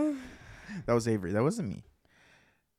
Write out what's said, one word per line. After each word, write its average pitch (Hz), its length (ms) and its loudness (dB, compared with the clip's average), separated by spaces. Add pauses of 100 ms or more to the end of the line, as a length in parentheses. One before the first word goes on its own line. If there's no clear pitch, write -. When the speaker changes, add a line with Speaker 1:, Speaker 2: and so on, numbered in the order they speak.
Speaker 1:
<laughs> 302 40 4 (800)
Speaker 2:
That 120 80 4
was 117 140 2
Avery. 98 240 2
That 104 100 4
wasn't 170 260 0
me. - 140 -8 (960)